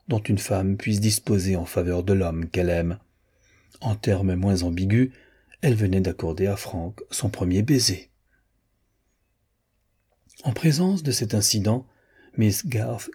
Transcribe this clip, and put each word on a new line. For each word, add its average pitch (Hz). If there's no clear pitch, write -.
dont 113
une 104
femme 98
puisse 104
disposer 101
en 82
faveur 87
de 98
l'homme 82
qu'elle 87
aime. 85
En 107
termes 95
moins 92
ambigus, 95
elle 131
venait 95
d'accorder 90
à 101
Frank 90
son -
premier 92
baiser. 117
En 120
présence 170
de 139
cet 113
incident, 104
Miss 107
Garth 117